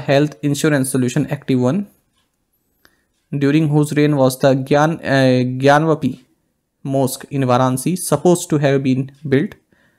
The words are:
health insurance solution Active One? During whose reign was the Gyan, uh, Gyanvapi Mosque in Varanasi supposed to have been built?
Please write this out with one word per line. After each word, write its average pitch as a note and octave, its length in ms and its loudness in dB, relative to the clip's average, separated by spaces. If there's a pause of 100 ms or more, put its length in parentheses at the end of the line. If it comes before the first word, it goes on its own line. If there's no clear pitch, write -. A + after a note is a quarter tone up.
(100)
health D3 340 0
insurance C#3+ 480 -2
solution C3 340 -2
Active C3+ 360 -2
One? C3+ 180 0 (1500)
During C#3+ 360 0
whose D3+ 240 0
reign D3 220 2
was C3 300 2
the C3+ 80 4 (160)
Gyan, D3+ 320 2
uh, B2+ 400 2 (240)
Gyanvapi D3+ 480 2 (720)
Mosque C3+ 480 -4
in C3+ 180 -2
Varanasi B2+ 520 0
supposed E3+ 480 0
to D3+ 120 0
have C#3 220 2
been C3 180 0 (300)
built? D3 260 0 (400)